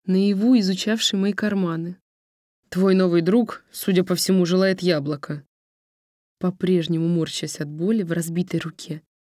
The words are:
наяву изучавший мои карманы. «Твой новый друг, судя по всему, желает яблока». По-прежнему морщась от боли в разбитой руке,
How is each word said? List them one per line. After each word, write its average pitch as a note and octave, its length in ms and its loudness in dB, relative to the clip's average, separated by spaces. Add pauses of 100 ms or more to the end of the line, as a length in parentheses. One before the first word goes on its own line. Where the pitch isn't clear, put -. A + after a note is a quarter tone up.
наяву G3+ 520 4
изучавший G3+ 600 0
мои G3 140 0
карманы. F3+ 680 -4 (720)
«Твой F#3+ 260 4
новый F3 280 4
друг, A3 480 2
судя F#3 340 0
по F#3 100 -2
всему, F#3 320 2
желает F#3 360 2
яблока». D3 600 -2 (960)
По-прежнему F3 680 0
морщась D#3+ 520 -4
от D3+ 80 -8
боли F#3 340 -2
в E3 100 -4
разбитой E3+ 480 -4
руке, - 420 -12 (320)